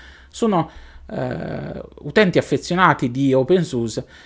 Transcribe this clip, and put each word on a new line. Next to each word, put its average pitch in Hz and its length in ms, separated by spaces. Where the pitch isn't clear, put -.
sono, 190 400
eh, 127 720
utenti 175 380
affezionati 151 720
di 135 220
OpenSUSE 131 760